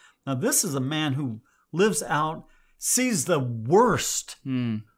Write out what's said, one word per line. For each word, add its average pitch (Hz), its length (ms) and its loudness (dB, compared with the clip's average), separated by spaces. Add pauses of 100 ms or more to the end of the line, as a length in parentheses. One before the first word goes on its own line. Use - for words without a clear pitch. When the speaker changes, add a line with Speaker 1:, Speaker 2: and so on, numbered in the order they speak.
(260)
Speaker 1:
Now, 135 80 -2
this - 300 0
is 156 100 -2
a 139 60 0
man 147 340 -2
who 127 260 -4 (320)
lives 214 300 2
out, 156 440 -2 (320)
sees 240 460 0
the 165 140 2
worst 131 1000 2 (100)
Speaker 2:
Mm. 120 360 -2 (160)